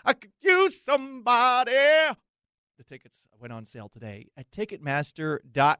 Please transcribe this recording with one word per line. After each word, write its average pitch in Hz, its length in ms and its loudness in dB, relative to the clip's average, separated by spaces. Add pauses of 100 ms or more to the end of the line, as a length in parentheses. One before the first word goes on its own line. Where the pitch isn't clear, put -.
I 262 100 2
could - 180 -8 (100)
use 370 400 2
somebody. 254 920 0
The 285 1120 0
tickets - 400 -20 (160)
went 120 120 -16
on 113 140 -14
sale 104 240 -16
today 107 380 -16 (100)
at - 140 -20
ticketmaster 151 880 -6 (120)
dot 143 280 2